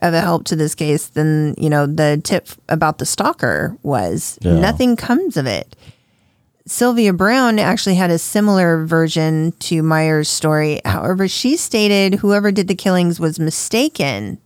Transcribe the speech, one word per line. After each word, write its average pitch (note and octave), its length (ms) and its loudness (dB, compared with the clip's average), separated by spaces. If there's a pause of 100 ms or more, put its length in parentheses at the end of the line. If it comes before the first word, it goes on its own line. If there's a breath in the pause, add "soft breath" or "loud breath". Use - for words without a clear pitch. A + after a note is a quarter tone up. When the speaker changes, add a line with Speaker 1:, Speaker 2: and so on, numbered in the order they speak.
Speaker 1:
of E3+ 120 0
a E3 60 2
help E3+ 260 0
to E3+ 100 -2
this D#3 180 0
case D3+ 320 -2
than, D3+ 500 0
you D3+ 140 0
know, D3 160 2
the D3 380 0
tip - 240 -2 (200)
about D#3 300 0
the - 80 -6
stalker D#3+ 800 -2
was. G2+ 580 -4
Speaker 2:
Yeah. E3+ 160 2
Speaker 1:
Nothing A#3 380 2
comes C#4+ 400 -2
of C#3+ 100 -2
it. G2+ 300 -6 (880 soft breath)
Sylvia A#3 460 2
Brown A3 480 2
actually G3 360 0
had F#3 140 2
a E3 80 2
similar F#3 640 2
version D#3+ 760 0
to D#3+ 220 -2
Myers' D#3 460 0
story. D3+ 560 0
However, F#3 440 -2
she C4 280 -2
stated G3+ 600 2
whoever G3+ 340 2
did G3 160 0
the G3 80 -2
killings F3 460 0
was D#3+ 180 -2
mistaken F#3+ 1080 -2